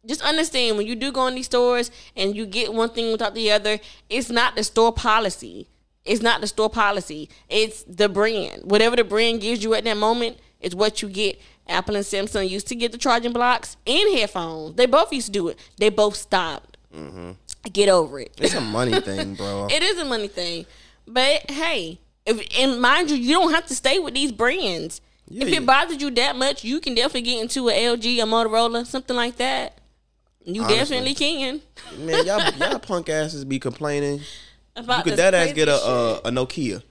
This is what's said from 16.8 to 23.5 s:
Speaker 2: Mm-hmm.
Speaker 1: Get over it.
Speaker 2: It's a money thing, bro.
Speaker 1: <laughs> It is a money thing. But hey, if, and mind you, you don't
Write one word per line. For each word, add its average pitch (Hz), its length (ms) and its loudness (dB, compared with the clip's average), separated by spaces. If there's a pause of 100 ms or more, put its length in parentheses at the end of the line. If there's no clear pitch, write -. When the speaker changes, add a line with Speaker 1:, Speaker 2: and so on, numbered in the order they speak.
Speaker 2:
Mm-hmm. 87 380 -14 (400)
Speaker 1:
Get 202 180 4
over 151 300 2
it. - 180 -16
Speaker 2:
It's 180 160 2
a 160 60 -2
money 120 400 0
thing, 98 340 -6
bro. - 340 -6
Speaker 1:
<laughs> - 20 -2
It 311 120 2
is 370 160 0
a 320 80 -6
money 220 220 -4
thing. 170 360 -8 (420)
But 262 440 0
hey, 277 500 -4 (240)
if, 220 160 0 (180)
and 254 220 2
mind 294 300 4
you, 294 60 2
you 247 180 2
don't 339 180 4